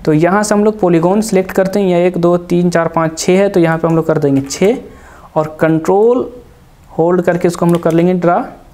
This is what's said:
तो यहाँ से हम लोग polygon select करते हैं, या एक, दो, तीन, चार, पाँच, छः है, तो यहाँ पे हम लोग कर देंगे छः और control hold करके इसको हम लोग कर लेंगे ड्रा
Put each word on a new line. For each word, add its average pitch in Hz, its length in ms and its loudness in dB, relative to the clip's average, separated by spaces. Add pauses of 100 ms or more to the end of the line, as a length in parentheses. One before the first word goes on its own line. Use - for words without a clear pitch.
तो 160 80 2
यहाँ 175 300 2
से 208 120 -2
हम 208 80 2
लोग 214 160 0
polygon 175 420 2
select 185 300 -2
करते 190 280 -2
हैं, 202 100 0
या 175 100 2
एक, 175 180 0
दो, 175 220 2
तीन, 175 300 0
चार, 170 180 0
पाँच, 160 300 -2
छः 185 220 0
है, 202 100 2
तो 196 100 0
यहाँ 165 180 2
पे 165 100 -2
हम 165 80 2
लोग 160 120 0
कर 156 100 0
देंगे 139 240 0
छः 196 360 0 (580)
और 156 260 -4
control 190 680 2 (640)
hold 175 300 0
करके 175 260 0
इसको 175 180 -2
हम 170 80 2
लोग 170 100 -2
कर 165 80 0
लेंगे 170 240 2
ड्रा 175 300 0 (280)